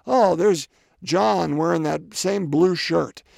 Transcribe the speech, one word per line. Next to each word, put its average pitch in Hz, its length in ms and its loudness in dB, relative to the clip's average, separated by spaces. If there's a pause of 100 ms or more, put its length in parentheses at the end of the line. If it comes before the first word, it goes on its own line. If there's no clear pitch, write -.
"Oh, 214 300 2
there's 170 320 0 (340)
John 170 540 0
wearing 165 260 0
that 156 320 -6
same 196 320 -2
blue 165 280 2
shirt. 165 480 -4 (160)